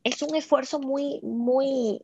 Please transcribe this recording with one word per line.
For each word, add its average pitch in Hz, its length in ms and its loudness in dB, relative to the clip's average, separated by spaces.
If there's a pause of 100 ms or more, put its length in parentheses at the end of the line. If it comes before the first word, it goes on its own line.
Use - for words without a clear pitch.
es 247 180 0
un 311 140 -2
esfuerzo 294 420 2
muy, 277 440 -4
muy 240 800 0